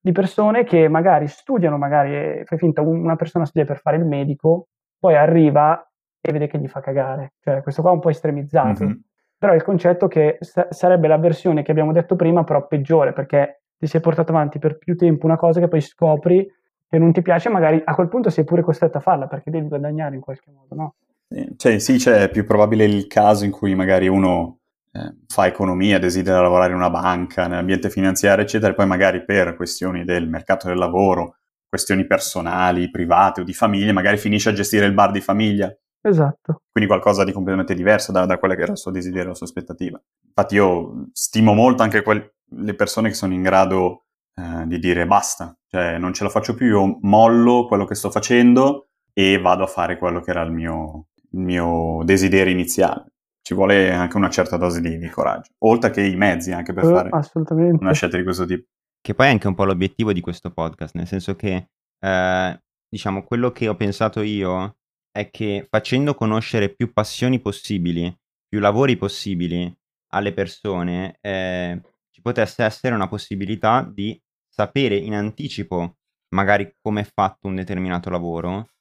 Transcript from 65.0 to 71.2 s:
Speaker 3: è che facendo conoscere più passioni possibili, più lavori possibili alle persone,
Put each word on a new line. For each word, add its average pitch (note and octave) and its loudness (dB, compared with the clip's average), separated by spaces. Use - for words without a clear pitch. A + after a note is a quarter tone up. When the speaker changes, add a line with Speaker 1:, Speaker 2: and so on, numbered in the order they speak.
Speaker 3:
è G#2+ -10
che G2+ -6
facendo C3+ -2
conoscere A2 -2
più A#2 -6
passioni B2 -2
possibili, F2 -4
più G#2 -6
lavori A2 2
possibili F2+ -6
alle G2+ -4
persone, F2+ -6